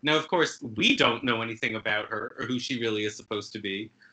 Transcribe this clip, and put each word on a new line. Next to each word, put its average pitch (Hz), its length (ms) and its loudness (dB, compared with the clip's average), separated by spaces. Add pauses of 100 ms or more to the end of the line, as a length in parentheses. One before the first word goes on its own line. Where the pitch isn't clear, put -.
Now, 151 120 4
of 156 140 0
course, 165 320 2
we 127 340 2
don't 120 280 4
know 117 180 2
anything 113 340 -4
about 107 300 -2
her 110 340 -6
or 117 60 -4
who 127 140 -2
she 120 200 -4
really 107 240 0
is 104 120 -2
supposed - 380 -6
to - 60 -6
be, 101 320 -4 (220)